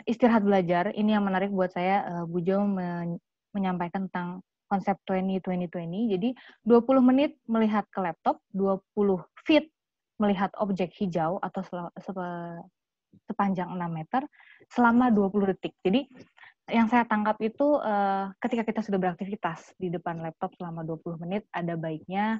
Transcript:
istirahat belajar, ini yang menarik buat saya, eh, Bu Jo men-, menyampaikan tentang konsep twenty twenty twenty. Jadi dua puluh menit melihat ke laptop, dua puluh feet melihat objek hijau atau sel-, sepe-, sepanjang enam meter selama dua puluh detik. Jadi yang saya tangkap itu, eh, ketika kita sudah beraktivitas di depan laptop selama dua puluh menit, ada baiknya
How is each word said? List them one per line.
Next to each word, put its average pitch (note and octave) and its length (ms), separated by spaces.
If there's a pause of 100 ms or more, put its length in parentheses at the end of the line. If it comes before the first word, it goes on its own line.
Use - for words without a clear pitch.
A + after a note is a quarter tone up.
istirahat A3+ 400
belajar, F#3 480
ini G#3+ 160
yang G#3 160
menarik F#3+ 240
buat F#3 240
saya, F#3+ 320
eh, F3 200
Bu E3+ 160
Jo F#3+ 240
men-, F3 520 (360)
menyampaikan F#3 560
tentang F3+ 340 (260)
konsep G3 320
twenty F#3+ 400
twenty F3+ 240
twenty. F3 480
Jadi G3+ 160 (320)
dua A#3 160
puluh B3+ 240
menit C4+ 320 (160)
melihat A3 400
ke - 80
laptop, F#3+ 400 (160)
dua G3 240 (160)
puluh G3+ 240 (240)
feet D4+ 240 (560)
melihat G3+ 400
objek G3 320
hijau F3 480
atau F#3 240
sel-, F3 320
sepe-, F3 640 (640)
sepanjang F#3+ 480
enam F3 160
meter E3 320 (480)
selama A#3+ 400
dua G#3 160
puluh G3 240
detik. F3 320
Jadi A#3+ 240 (640)
yang A3+ 160
saya A#3+ 160
tangkap G#3+ 400
itu, C#4 400
eh, G3 560
ketika A#3 240
kita A3 240
sudah G3 160
beraktivitas F3+ 720
di F#3 160
depan E3 320
laptop E3 320
selama E3 320
dua D#3+ 160
puluh E3+ 160
menit, F3+ 320
ada E3+ 240
baiknya F3+ 640